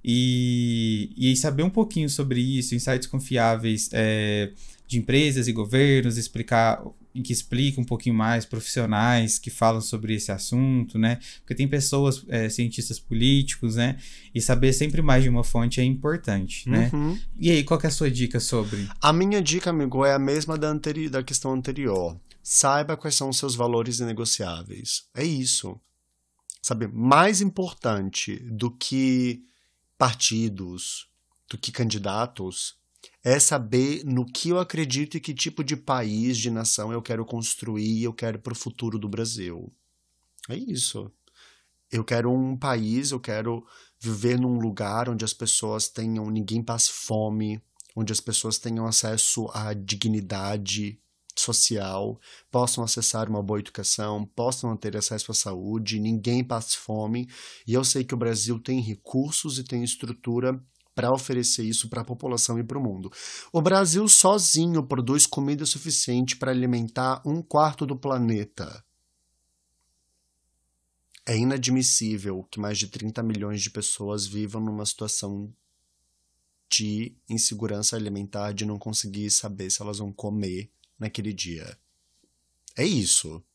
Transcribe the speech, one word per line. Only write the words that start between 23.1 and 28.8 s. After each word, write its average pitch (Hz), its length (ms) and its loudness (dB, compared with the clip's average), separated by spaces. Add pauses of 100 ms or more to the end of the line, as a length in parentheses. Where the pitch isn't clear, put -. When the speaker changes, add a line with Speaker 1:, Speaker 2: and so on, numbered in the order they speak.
Speaker 2:
são 135 140 0
os 131 100 -2
seus 135 160 -2
valores 120 460 0
inegociáveis. 104 1040 -4 (100)
É 123 100 -4
isso. 127 540 -2 (840)
Sabe, 113 280 -4
mais 139 520 6
importante 107 1000 -2 (100)
do 110 180 -2
que 127 760 0 (640)